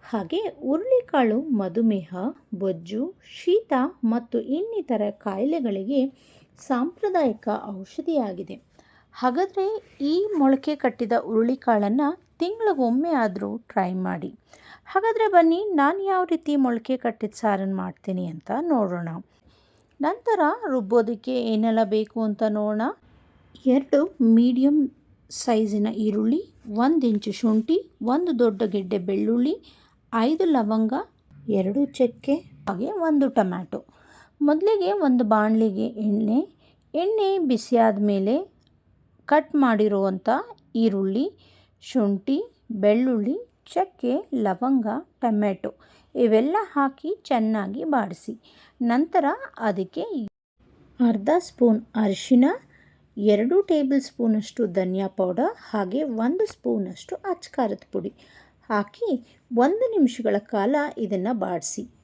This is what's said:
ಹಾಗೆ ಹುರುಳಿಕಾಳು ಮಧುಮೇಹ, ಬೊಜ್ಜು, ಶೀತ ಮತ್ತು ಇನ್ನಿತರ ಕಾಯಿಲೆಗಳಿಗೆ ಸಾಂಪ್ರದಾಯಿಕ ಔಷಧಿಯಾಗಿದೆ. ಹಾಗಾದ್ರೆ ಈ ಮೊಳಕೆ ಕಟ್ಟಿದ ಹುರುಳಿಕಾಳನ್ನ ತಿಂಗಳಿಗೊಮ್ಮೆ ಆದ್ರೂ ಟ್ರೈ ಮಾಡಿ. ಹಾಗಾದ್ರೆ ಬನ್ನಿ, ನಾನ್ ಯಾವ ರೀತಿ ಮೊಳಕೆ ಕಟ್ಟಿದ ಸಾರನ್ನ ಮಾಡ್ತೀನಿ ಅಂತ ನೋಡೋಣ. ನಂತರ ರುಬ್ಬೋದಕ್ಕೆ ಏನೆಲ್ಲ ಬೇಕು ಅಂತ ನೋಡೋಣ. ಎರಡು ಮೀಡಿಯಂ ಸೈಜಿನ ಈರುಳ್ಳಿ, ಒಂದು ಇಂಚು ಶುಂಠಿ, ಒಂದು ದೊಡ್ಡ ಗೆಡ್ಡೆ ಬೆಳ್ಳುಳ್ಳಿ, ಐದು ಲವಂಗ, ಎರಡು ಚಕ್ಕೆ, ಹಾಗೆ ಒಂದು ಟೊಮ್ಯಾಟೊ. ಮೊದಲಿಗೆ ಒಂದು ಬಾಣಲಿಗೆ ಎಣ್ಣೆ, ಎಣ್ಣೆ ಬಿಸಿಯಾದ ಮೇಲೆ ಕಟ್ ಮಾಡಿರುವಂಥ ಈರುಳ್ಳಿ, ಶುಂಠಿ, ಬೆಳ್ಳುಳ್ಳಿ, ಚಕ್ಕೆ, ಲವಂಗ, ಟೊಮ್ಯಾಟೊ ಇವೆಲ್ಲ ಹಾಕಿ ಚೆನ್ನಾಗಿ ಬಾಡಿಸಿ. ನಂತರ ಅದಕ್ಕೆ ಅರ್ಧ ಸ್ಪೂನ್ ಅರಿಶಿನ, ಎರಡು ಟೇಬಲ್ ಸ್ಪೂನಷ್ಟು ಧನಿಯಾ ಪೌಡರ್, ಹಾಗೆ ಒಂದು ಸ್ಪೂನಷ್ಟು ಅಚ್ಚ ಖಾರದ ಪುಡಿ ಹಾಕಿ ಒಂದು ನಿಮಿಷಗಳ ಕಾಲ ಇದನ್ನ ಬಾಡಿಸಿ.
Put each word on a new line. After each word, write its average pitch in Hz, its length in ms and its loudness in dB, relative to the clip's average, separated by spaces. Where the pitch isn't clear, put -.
ಹಾಗೆ 320 380 -4
ಹುರುಳಿಕಾಳು 320 720 0
ಮಧುಮೇಹ, 190 520 0
ಬೊಜ್ಜು, 190 420 -4
ಶೀತ 403 360 0
ಮತ್ತು 240 260 -4
ಇನ್ನಿತರ 330 520 -4
ಕಾಯಿಲೆಗಳಿಗೆ 233 800 -2
ಸಾಂಪ್ರದಾಯಿಕ 294 800 -2
ಔಷಧಿಯಾಗಿದೆ. 196 800 -6
ಹಾಗಾದ್ರೆ 370 460 -2
ಈ 320 40 0
ಮೊಳಕೆ 269 340 2
ಕಟ್ಟಿದ 233 400 0
ಹುರುಳಿಕಾಳನ್ನ 226 800 0
ತಿಂಗಳಿಗೊಮ್ಮೆ 339 720 0
ಆದ್ರೂ 202 260 -4
ಟ್ರೈ 190 200 0
ಮಾಡಿ. 180 220 -6
ಹಾಗಾದ್ರೆ 440 420 0
ಬನ್ನಿ, 339 260 6
ನಾನ್ 294 300 2
ಯಾವ 370 240 0
ರೀತಿ 320 220 -2
ಮೊಳಕೆ 240 400 -2
ಕಟ್ಟಿದ 220 360 -4
ಸಾರನ್ನ 196 400 0
ಮಾಡ್ತೀನಿ 185 520 -6
ಅಂತ 160 180 -16
ನೋಡೋಣ. 180 380 -2
ನಂತರ 403 400 0
ರುಬ್ಬೋದಕ್ಕೆ 233 640 0
ಏನೆಲ್ಲ 220 320 2
ಬೇಕು 214 320 -2
ಅಂತ 208 160 -4
ನೋಡೋಣ. 214 240 -2
ಎರಡು 277 240 2
ಮೀಡಿಯಂ 262 400 4
ಸೈಜಿನ 214 580 0
ಈರುಳ್ಳಿ, 214 360 0
ಒಂದು 277 280 2
ಇಂಚು 208 280 -2
ಶುಂಠಿ, 220 380 2
ಒಂದು 339 280 0
ದೊಡ್ಡ 226 200 2
ಗೆಡ್ಡೆ 196 240 -2
ಬೆಳ್ಳುಳ್ಳಿ, 226 460 0
ಐದು 320 280 0
ಲವಂಗ, 220 380 0
ಎರಡು 202 220 0
ಚಕ್ಕೆ, 254 360 0
ಹಾಗೆ 202 240 -4
ಒಂದು 285 200 4
ಟೊಮ್ಯಾಟೊ. 180 420 -2
ಮೊದಲಿಗೆ 381 420 2
ಒಂದು 247 260 4
ಬಾಣಲಿಗೆ 220 560 2
ಎಣ್ಣೆ, 214 320 2
ಎಣ್ಣೆ 392 380 0
ಬಿಸಿಯಾದ 226 460 2
ಮೇಲೆ 202 260 0
ಕಟ್ 302 260 2
ಮಾಡಿರುವಂಥ 202 640 0
ಈರುಳ್ಳಿ, 196 440 0
ಶುಂಠಿ, 202 520 -2
ಬೆಳ್ಳುಳ್ಳಿ, 233 520 2
ಚಕ್ಕೆ, 349 380 -4
ಲವಂಗ, 233 420 0
ಟೊಮ್ಯಾಟೊ 208 480 0
ಇವೆಲ್ಲ 247 400 4
ಹಾಕಿ 277 360 -2
ಚೆನ್ನಾಗಿ 220 540 -2
ಬಾಡಿಸಿ. 196 400 -2
ನಂತರ 320 340 2
ಅದಕ್ಕೆ 196 360 -4
ಅರ್ಧ 226 300 2
ಸ್ಪೂನ್ 226 320 2
ಅರಿಶಿನ, 240 420 4
ಎರಡು 233 220 2
ಟೇಬಲ್ 277 360 2
ಸ್ಪೂನಷ್ಟು 226 580 -2
ಧನಿಯಾ 190 280 -2
ಪೌಡರ್, 196 340 0
ಹಾಗೆ 208 320 -2
ಒಂದು 370 280 2
ಸ್ಪೂನಷ್ಟು 214 600 -4
ಅಚ್ಚ - 240 -8
ಖಾರದ 214 380 -2
ಪುಡಿ 185 180 -4
ಹಾಕಿ 208 400 -2
ಒಂದು 440 300 0
ನಿಮಿಷಗಳ 233 440 2
ಕಾಲ 220 220 0
ಇದನ್ನ 190 280 -2
ಬಾಡಿಸಿ. 185 400 -6